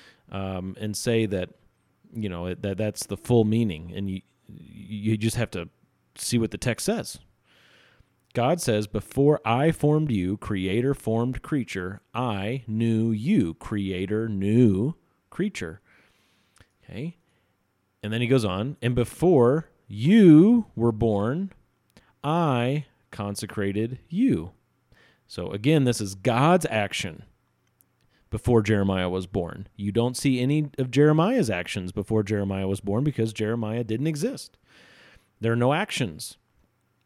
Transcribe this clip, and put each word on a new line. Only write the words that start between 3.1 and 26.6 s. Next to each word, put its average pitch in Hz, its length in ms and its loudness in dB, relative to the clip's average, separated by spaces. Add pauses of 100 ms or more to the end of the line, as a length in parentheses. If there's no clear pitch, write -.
full 117 280 4
meaning, 101 500 -2
and 98 140 -8
you, 95 140 -8 (240)
you - 720 -6
just 107 200 -2
have 120 140 -4
to 87 180 -10 (480)
see - 220 -2
what 113 120 -2
the 98 80 -10
text - 280 -4
says. 214 320 -6 (1160)
God 143 260 0
says, 107 260 0
"Before 139 580 0
I 127 260 2
formed 151 400 0
you, 98 260 -2
creator 104 560 -2
formed 120 500 -4
creature, 98 600 -6 (120)
I 113 520 -4
knew 113 440 0
you," 110 440 0
creator 101 760 -4
knew 107 680 2 (340)
creature. 98 500 -6 (1040)
Okay? 139 320 -12 (840)
And 107 100 -6
then 117 80 -2
he 120 60 0
goes 120 180 4
on, 101 380 -4
"And 120 120 0
before 135 760 2 (180)
you 180 840 8
were 117 180 2
born, 113 600 -2 (720)
I 143 640 0 (240)
consecrated 104 880 -4 (100)
you." 165 420 0 (760)
So 90 260 -10
again, 135 320 2
this 120 160 0
is 98 140 -6
God's 139 540 2